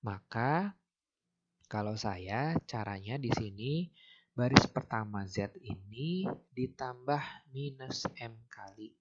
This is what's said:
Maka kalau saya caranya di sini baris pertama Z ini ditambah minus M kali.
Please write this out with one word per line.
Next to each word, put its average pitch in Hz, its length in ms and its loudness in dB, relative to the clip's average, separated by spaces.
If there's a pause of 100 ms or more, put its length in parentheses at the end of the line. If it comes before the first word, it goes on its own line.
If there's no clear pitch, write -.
Maka 131 720 0 (880)
kalau 107 320 -2
saya 104 560 -2 (160)
caranya 104 480 -4
di 123 160 0
sini 117 560 -2 (480)
baris - 320 10
pertama 104 560 -2
Z 98 320 -2
ini 117 720 -4 (240)
ditambah 127 960 -4
minus 135 560 -6 (160)
M 113 240 -10
kali. 104 560 -16